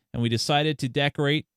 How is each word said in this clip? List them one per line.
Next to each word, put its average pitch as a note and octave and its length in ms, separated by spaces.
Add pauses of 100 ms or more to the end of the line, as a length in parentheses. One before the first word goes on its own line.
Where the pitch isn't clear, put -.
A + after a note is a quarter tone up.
(100)
and A#2+ 120
we A#2 40
decided D3 520
to C3+ 100
decorate C#3+ 560 (120)